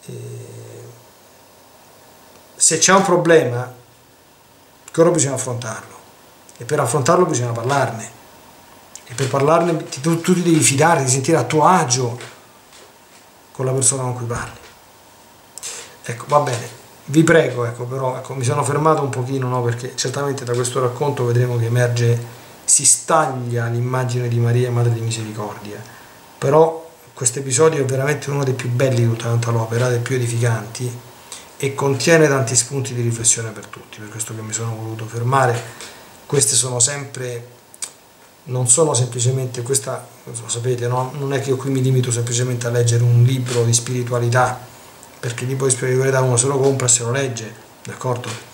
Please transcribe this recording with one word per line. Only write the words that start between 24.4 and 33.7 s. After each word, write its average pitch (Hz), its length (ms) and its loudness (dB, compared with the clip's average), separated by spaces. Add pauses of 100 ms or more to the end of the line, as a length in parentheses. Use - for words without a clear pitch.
Madre 120 220 2
di 113 80 -2
Misericordia, 107 840 -8 (560)
però 160 500 4 (240)
questo 139 280 -4
episodio 139 420 2
è - 20 2
veramente 135 460 -2
uno 143 140 0
dei 127 100 0
più 123 140 -6
belli 120 320 2
di 117 80 4
tutta 113 160 -2
quanta 117 260 0
l'opera, 117 380 0
dei 123 100 0
più 120 160 -4
edificanti, 117 840 -2 (560)
e 139 180 -4
contiene 151 540 4
tanti 127 260 0
spunti 123 400 -2
di 120 80 -2
riflessione 117 480 0
per 98 160 -16
tutti, - 320 -20